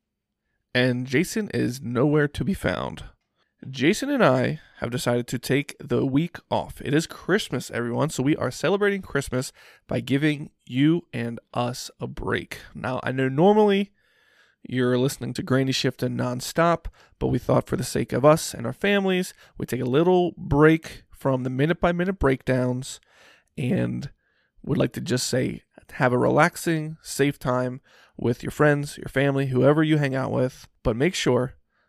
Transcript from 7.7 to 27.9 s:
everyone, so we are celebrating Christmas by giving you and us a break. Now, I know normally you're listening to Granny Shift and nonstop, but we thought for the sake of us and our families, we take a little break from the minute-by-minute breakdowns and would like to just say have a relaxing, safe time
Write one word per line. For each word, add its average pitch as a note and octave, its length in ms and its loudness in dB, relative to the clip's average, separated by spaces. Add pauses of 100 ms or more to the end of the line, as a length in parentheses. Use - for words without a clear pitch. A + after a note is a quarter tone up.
everyone, A#2+ 380 -2
so C3 140 -4
we D3 140 2
are B2+ 120 -2
celebrating G3 520 -2
Christmas C3 500 -4 (340)
by B2 140 -4
giving C#3 520 0 (140)
you D3 360 2 (100)
and A#2 300 -6 (120)
us B2 460 -6
a B2 80 -10
break. - 520 -8 (140)
Now, A2+ 300 -6
I - 80 -4
know C3 160 -2
normally G3+ 640 4 (720)
you're B2 340 0
listening B2+ 360 -2
to - 100 -8
Granny C3 300 0
Shift - 280 -2
and B2 160 -4
nonstop, B2+ 680 0 (340)
but C3 80 -2
we C3 100 0
thought - 300 0
for - 80 -2
the - 80 0
sake - 300 -4
of B2 100 0
us D3+ 300 4
and A#2 120 -10
our A#2 60 -6
families, F#3+ 640 0 (240)
we - 80 -6
take - 160 -4
a - 40 -4
little E3+ 520 4
break D#3+ 760 4
from C3 320 -2
the C3 60 -2
minute-by-minute F3 680 0
breakdowns C3 840 0 (560)
and B2 520 -2 (540)
would - 140 -2
like C3 160 0
to - 80 -8
just B2 260 -2
say A#2+ 360 -4 (320)
have B2+ 180 2
a B2 40 2
relaxing, D#3 840 0
safe - 360 -2
time B2+ 440 -4 (340)